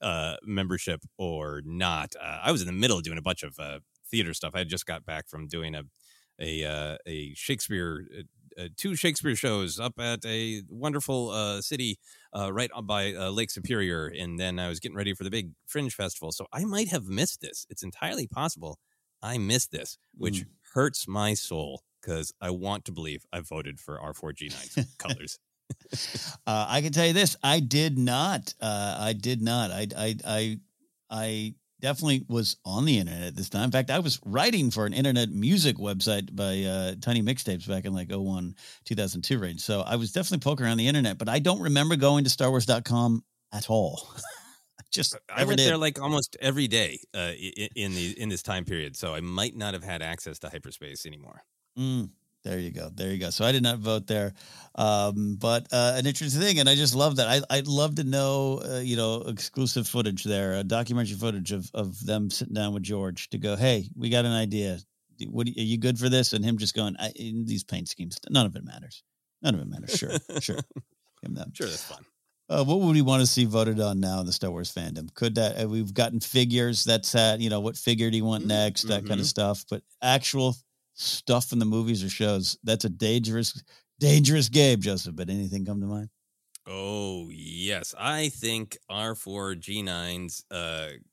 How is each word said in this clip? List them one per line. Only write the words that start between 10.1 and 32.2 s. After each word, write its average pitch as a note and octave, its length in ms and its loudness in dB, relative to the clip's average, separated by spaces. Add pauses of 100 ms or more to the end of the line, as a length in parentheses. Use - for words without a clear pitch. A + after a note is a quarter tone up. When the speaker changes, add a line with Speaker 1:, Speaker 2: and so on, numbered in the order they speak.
Speaker 1:
a A2 440 -4
wonderful, C3+ 600 -4
uh, G#2 320 -2
city, B2 360 -2 (380)
uh, G2 180 -2
right A#2+ 180 -2
on A2+ 160 -12
by, G2+ 260 -2
uh, F#2+ 160 -4
Lake G#2+ 220 -2
Superior. F2+ 560 -2
And E2+ 320 -8
then F2+ 200 -2
I F2+ 100 -4
was D#2+ 100 -6
getting F#2 180 -10
ready G2+ 160 -2
for F#2+ 100 -8
the F#2+ 80 -6
big G2 200 -6 (160)
Fringe C#3+ 260 -6
Festival. F2+ 380 -6
So - 220 -10
I E3+ 120 -4
might G#3 240 -2
have C#3 160 -4
missed G2+ 360 -2
this. - 280 -14
It's - 140 -12
entirely C#3+ 440 -6
possible E2+ 520 -6 (420)
I A#2+ 160 -6
missed A2+ 340 0
this, - 260 -10 (200)
which F#2+ 280 -2
Speaker 2:
Mm. - 100 -20 (180)
Speaker 1:
hurts C3 340 0
my G#2 260 0
soul D2+ 500 -6 (180)
'cause D#2+ 380 -6
I F2+ 120 -6
want G2 340 -6
to - 60 -12
believe D#2 420 -10
I F2 60 -8
voted D2+ 400 -10
for - 200 -12
R D2 140 -10
four D#2 200 -10
G D2 160 -14
nine's - 280 -10 (100)
Speaker 2:
<laughs> - 120 -20
Speaker 1:
colors. - 400 -8 (520)
<laughs> - 560 -8
Speaker 2:
Uh, G#2+ 220 2
I C#3 120 2
can D3+ 120 -2
tell E3+ 140 4
you E3+ 60 4
this. F#3+ 300 4
I C#3+ 160 6
did C#3+ 380 2
not. B2+ 640 0
Uh, G2+ 400 -2
I G#2+ 140 0
did A2+ 280 -2
not. A2+ 300 0
I, G2+ 240 -4
I, A2 200 -2 (100)
I, A2 340 -2 (500)
I A2 460 -6 (260)
definitely C#3 480 2